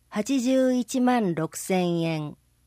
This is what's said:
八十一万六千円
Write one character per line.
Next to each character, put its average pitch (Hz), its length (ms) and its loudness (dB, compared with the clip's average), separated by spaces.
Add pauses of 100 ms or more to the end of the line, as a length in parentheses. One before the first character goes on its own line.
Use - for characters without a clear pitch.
(100)
八 254 320 -2
十 262 320 2
一 247 260 -2
万 247 340 2
六 160 220 -6
千 175 460 0
円 156 340 -4 (300)